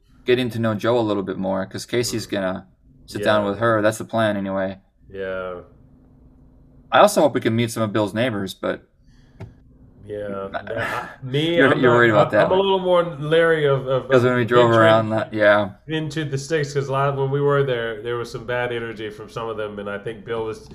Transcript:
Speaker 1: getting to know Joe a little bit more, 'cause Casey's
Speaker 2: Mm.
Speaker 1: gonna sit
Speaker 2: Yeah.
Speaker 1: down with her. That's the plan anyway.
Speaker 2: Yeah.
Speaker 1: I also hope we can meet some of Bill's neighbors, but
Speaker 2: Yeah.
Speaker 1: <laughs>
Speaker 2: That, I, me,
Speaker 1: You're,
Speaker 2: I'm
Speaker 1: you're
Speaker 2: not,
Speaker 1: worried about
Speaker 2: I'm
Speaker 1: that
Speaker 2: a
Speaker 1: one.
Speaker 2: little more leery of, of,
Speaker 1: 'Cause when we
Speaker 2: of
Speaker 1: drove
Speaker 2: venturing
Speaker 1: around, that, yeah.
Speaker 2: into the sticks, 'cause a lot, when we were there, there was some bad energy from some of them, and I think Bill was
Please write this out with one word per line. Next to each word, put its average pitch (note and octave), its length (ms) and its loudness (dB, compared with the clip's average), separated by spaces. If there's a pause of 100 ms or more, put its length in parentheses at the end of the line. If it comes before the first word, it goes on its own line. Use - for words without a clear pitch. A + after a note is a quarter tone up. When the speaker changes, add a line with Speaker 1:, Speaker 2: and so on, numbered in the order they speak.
(240)
Speaker 1:
getting B2 260 2
to A2+ 80 -6
know A2+ 160 0
Joe A2+ 240 0
a - 20 2
little G#2 220 0
bit F#2+ 160 -6
more, F#2+ 280 -4
'cause G2 200 -12
Casey's A#2 400 -4
Speaker 2:
Mm. - 40 -14
Speaker 1:
gonna F#2+ 360 -4 (400)
sit - 140 -10
Speaker 2:
Yeah. G#2 60 -4
Speaker 1:
down G#2+ 200 2
with G2 120 -4
her. A2+ 220 2
That's G#2+ 180 0
the G#2 60 -10
plan G#2+ 320 0
anyway. F#2+ 440 -4 (280)
Speaker 2:
Yeah. F#2 520 -8 (1300)
Speaker 1:
I - 80 4
also G3 220 6
hope C#3 140 4
we C3 60 -2
can A2+ 140 0
meet A2+ 160 0
some A#2 140 -4
of G2+ 80 -4
Bill's G#2 220 0
neighbors, G#2 400 -4
but F#2+ 280 -6 (1200)
Speaker 2:
Yeah. G2+ 440 -8
Speaker 1:
<laughs> F#2+ 40 -20
Speaker 2:
That, - 240 -8
I, - 320 -6 (140)
me, D3 340 -2
Speaker 1:
You're, C#3 160 6
Speaker 2:
I'm - 80 0
Speaker 1:
you're B2+ 120 6
Speaker 2:
not, B2 40 4
Speaker 1:
worried A#2+ 140 6
about G#2 180 4
Speaker 2:
I'm - 40 -10
Speaker 1:
that G#2+ 140 4
Speaker 2:
a - 20 2
Speaker 1:
one. F#3 100 2
Speaker 2:
little G3 220 2
more F3+ 240 2
leery D#3+ 640 0
of, C3 200 0
of, B2+ 240 -2
Speaker 1:
'Cause B2+ 140 6
when B2+ 120 2
we A#2+ 60 2
Speaker 2:
of A2 60 -2
Speaker 1:
drove A#2+ 220 6
Speaker 2:
venturing A2+ 160 6
Speaker 1:
around, A2 240 4
that, A2 240 -4
yeah. G#2 380 4 (140)
Speaker 2:
into D#3 380 -4
the C#3 140 -6
sticks, C#3+ 360 -4
'cause C#3 140 -2
a C3 40 -4
lot, C#3 240 0
when C3+ 140 -2
we C#3 100 0
were C#3+ 220 2
there, A#2 400 -4
there A#2+ 140 -4
was A#2 140 -6
some A#2+ 140 -12
bad B2 280 -4
energy A2+ 380 -8
from G#2 180 -16
some A#2 200 -8
of A2 80 -6
them, G#2 220 -8
and G2+ 100 -8
I G2+ 100 -6
think G#2 260 -12
Bill A2+ 200 -6
was A2 300 -10